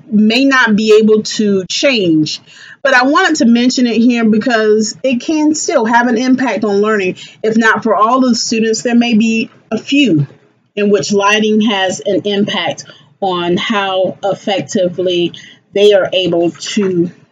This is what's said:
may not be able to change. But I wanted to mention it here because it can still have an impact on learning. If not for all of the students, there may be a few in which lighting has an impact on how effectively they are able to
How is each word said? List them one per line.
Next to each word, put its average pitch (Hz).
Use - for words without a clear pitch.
may 220
not 254
be 214
able 214
to 202
change. 180
But 262
I 254
wanted 320
to 269
mention 240
it 220
here 233
because 220
it 254
can 302
still 302
have 240
an 247
impact 254
on 202
learning. 208
If 226
not 220
for 214
all 233
of 254
the 214
students, 226
there 240
may 240
be 226
a 226
few 165
in 208
which 202
lighting 214
has 196
an 196
impact 202
on 175
how 190
effectively 180
they 208
are 190
able 175
to 180